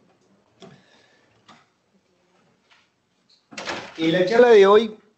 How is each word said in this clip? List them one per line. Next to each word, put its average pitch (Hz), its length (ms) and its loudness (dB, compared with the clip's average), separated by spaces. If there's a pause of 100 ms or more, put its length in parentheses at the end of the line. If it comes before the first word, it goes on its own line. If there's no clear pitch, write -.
(4000)
En 165 140 -4
la 185 140 -2
charla 240 220 2
de 202 180 4
hoy 214 300 0 (220)